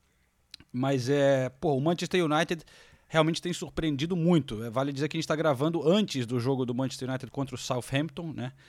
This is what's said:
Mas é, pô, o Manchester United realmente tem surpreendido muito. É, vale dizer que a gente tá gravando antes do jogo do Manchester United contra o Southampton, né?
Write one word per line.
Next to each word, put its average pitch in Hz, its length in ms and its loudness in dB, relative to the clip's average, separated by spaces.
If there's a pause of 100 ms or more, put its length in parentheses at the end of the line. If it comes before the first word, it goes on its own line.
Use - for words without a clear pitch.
(720)
Mas 131 380 0
é, 139 400 4
pô, 147 260 0
o 131 60 0
Manchester 175 440 0
United 160 380 0 (440)
realmente 160 340 2
tem 175 120 -4
surpreendido 156 600 -2
muito. 156 480 2
É, 120 80 -8
vale 135 200 0
dizer 139 160 -2
que 151 100 -6
a - 20 -2
gente 156 80 -4
tá 160 80 2
gravando 151 520 2
antes 165 380 2
do 120 140 -2
jogo 131 260 0
do 120 80 -2
Manchester 131 360 -4
United 127 220 -6
contra 135 220 -6
o 120 40 -8
Southampton, 143 760 -4
né? 123 200 -8 (160)